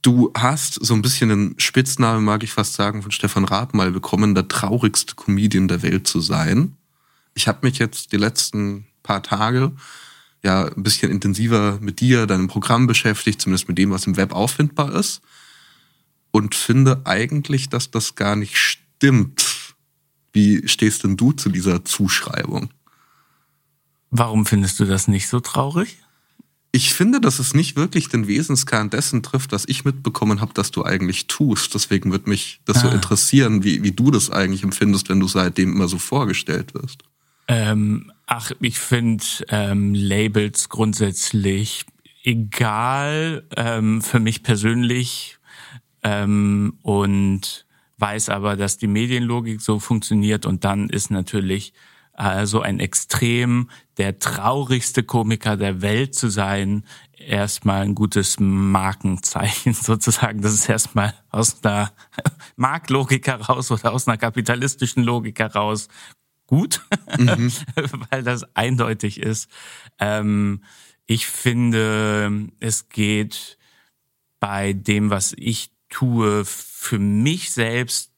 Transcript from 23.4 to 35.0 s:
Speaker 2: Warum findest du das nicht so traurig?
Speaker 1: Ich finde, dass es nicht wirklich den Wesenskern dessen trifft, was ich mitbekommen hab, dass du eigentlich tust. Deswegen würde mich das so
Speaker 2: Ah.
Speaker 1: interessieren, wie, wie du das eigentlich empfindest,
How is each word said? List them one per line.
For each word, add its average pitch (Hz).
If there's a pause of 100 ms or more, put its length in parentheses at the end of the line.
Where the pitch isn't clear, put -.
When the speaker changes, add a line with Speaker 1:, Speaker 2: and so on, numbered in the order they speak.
Speaker 2:
Warum 113
findest 98
du 107
das 95
nicht 98
so 123
traurig? 156 (800)
Speaker 1:
Ich -
finde, 247
dass 135
es 135
nicht 147
wirklich 156
den 113
Wesenskern 113
dessen 117
trifft, -
was 101
ich -
mitbekommen 107
hab, 110
dass -
du 87
eigentlich 92
tust. -
Deswegen 98
würde 95
mich -
das 120
so 123
Speaker 2:
Ah. 123
Speaker 1:
interessieren, 110
wie, 98
wie 98
du 120
das 113
eigentlich 95
empfindest, 98